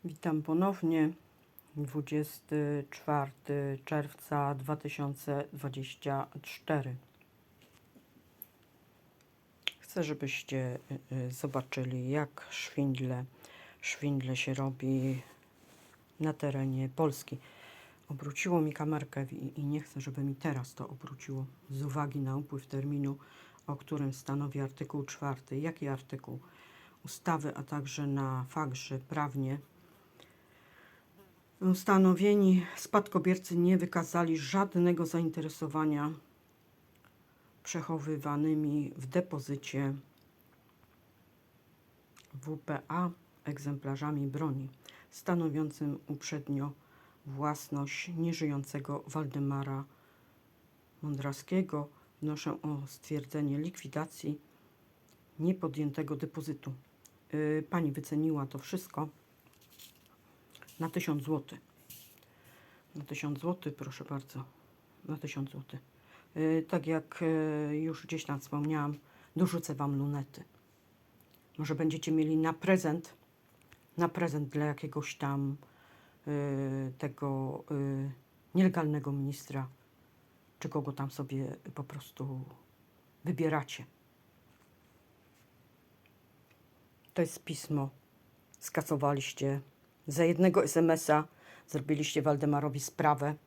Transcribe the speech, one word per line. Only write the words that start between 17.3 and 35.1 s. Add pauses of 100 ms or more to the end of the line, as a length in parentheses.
Obróciło
mi
kamerkę
i,
i
nie
chcę,
żeby
mi
teraz
to
obróciło (240)
z
uwagi
na
upływ
terminu, (500)
o
którym
stanowi
artykuł
czwarty.
Jaki
artykuł? (680)
Ustawy,
a
także
na
fakt,
że
prawnie (2000)
ustanowieni (100)
spadkobiercy
nie
wykazali
żadnego
zainteresowania (1500)